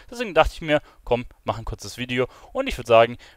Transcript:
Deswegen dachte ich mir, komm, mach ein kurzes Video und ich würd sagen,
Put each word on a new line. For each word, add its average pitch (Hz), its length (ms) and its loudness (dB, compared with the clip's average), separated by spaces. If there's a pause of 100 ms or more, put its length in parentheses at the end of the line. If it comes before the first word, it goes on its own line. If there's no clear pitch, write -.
Deswegen 240 240 -8
dachte 156 220 4
ich - 60 -16
mir, 151 200 0 (220)
komm, 123 240 -2 (160)
mach 104 160 -6
ein 113 60 -14
kurzes - 340 -12
Video 123 260 -2 (260)
und 269 140 -6
ich - 140 -6
würd 120 80 -12
sagen, 117 300 6 (200)